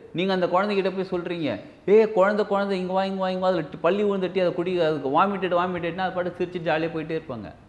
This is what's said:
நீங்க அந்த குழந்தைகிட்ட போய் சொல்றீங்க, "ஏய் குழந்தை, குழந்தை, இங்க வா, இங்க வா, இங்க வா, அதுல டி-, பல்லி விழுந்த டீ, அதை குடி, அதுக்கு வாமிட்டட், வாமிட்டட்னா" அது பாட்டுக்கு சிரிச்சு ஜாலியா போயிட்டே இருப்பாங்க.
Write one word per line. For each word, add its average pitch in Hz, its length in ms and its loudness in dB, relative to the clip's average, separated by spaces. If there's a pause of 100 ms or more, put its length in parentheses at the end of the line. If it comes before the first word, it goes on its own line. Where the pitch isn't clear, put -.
(120)
நீங்க 190 200 0
அந்த 180 140 2
குழந்தைகிட்ட 190 480 2
போய் 185 160 -4
சொல்றீங்க, 175 500 -4 (260)
"ஏய் 214 260 6
குழந்தை, 202 340 4
குழந்தை, 196 320 0
இங்க 180 140 -4
வா, 190 120 2
இங்க 190 160 -4
வா, 185 80 0
இங்க 185 120 -4
வா, 185 60 0
அதுல 180 240 2
டி-, 160 100 -12
பல்லி 190 220 2
விழுந்த 196 240 0
டீ, 185 140 0
அதை 175 140 2
குடி, 175 260 0
அதுக்கு 156 420 2
வாமிட்டட், 190 380 0
வாமிட்டட்னா" 175 380 -4
அது 185 140 -2
பாட்டுக்கு 180 320 -4
சிரிச்சு 170 220 -6
ஜாலியா 165 240 0
போயிட்டே 160 300 -6
இருப்பாங்க. 110 320 -12 (160)